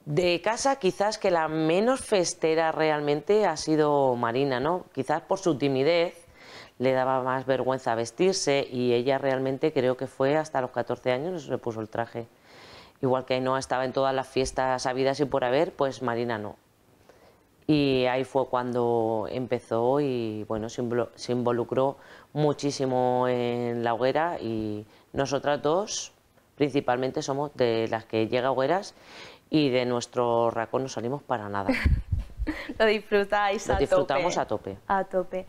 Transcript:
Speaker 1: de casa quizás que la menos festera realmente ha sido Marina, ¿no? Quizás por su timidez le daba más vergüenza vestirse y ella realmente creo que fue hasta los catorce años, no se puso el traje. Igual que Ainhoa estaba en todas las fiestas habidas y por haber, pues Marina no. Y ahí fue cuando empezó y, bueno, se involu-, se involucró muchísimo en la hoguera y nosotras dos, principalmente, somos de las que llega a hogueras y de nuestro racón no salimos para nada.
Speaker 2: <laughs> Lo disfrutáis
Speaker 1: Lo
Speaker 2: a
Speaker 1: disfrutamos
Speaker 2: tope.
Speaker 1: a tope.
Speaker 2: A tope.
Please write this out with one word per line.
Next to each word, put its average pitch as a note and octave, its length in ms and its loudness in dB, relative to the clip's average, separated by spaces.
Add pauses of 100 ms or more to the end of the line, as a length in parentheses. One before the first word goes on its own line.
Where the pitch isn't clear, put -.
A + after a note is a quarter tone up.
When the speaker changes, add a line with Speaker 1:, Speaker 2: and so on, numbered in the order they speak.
Speaker 1:
de E3+ 340 0
casa A#3 360 0
quizás G3+ 420 0
que G3 120 2
la D#3+ 180 2
menos E3+ 520 2
festera D#3+ 720 2
realmente D3+ 720 2
ha D#3+ 140 2
sido D3 560 4
Marina, A#2+ 460 0
¿no? E3+ 340 -2
Quizás D3+ 280 -2
por F#3+ 160 -2
su D3+ 200 0
timidez C#3+ 680 0 (520)
le C3 140 2
daba C3 300 2
más C3 240 -2
vergüenza B2+ 480 0
vestirse C#3 760 0
y B2 240 2
ella C3 240 2
realmente C3+ 540 0
creo B2+ 240 2
que C3 100 -6
fue C3+ 300 0
hasta D#3 260 -2
los B2+ 80 -4
catorce B2 420 -2
años, D3+ 200 -2
no F3 60 -6
se C3+ 200 -6
puso A2 220 -6
el G#2+ 100 -8
traje. A#2 360 -6 (760)
Igual C3 240 0
que C3 80 0
Ainhoa C3 240 0
estaba C3 260 -2
en B2+ 80 -4
todas C3+ 220 0
las C3 120 -2
fiestas C3 600 -2
habidas C3+ 340 0
y C#3 60 2
por C3 180 0
haber, D3 300 2
pues C3+ 260 -2
Marina A#2+ 380 -2
no. G#2 180 -8 (1080)
Y C#3 400 4
ahí B2+ 180 0
fue C3 240 0
cuando A#2+ 840 0
empezó A#2+ 720 0
y, A2+ 480 -2
bueno, A2 200 -4
se B2 140 -6
involu-, A#2+ 320 -2
se - 180 -8
involucró B2 640 0 (360)
muchísimo C3 960 0
en A#2+ 560 -2
la A#2 100 0
hoguera C#3+ 460 0
y G#2+ 460 -6 (260)
nosotras C#3 480 0
dos, F3 520 -2 (440)
principalmente, C3 640 0
somos C#3+ 340 -4
de A2+ 340 2
las A2+ 180 -4
que A2 220 0
llega B2 200 0
a C3+ 40 0
hogueras C#3+ 420 0 (560)
y D3+ 200 4
de B2 160 2
nuestro A#2+ 640 2
racón A#2 340 -2
no C3+ 40 -8
salimos B2 340 -6
para G#2 260 -6
nada. G2+ 260 -2
Speaker 2:
<laughs> - 40 -2 (1000)
Lo A3 60 4
disfrutáis G#3 840 0
Speaker 1:
Lo G#3 60 2
Speaker 2:
a G3 40 0
Speaker 1:
disfrutamos F3+ 560 2
Speaker 2:
tope. E3 60 0
Speaker 1:
a C3 60 -2
tope. G2 400 -6
Speaker 2:
A F#3+ 180 0
tope. F#3 440 -4